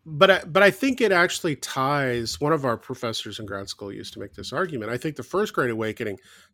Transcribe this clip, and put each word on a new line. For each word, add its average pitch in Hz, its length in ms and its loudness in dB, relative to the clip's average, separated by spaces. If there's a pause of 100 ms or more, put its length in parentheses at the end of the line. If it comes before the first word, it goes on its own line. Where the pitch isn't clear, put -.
But 160 260 6
I, 180 140 2
but 180 180 4
I 202 60 10
think 254 320 0
it 214 100 4
actually 175 440 2
ties, 131 840 -2
one 147 140 2
of 147 100 0
our 120 140 0
professors 113 600 -8
in 110 60 -12
grad 98 240 -8
school 101 220 -10
used 104 220 -12
to 110 60 -14
make 104 160 -14
this - 180 -12
argument. 139 380 -4
I 120 60 -4
think 147 180 -4
the 127 80 -10
First 208 300 -2
Great 131 180 2
Awakening 110 480 -4 (340)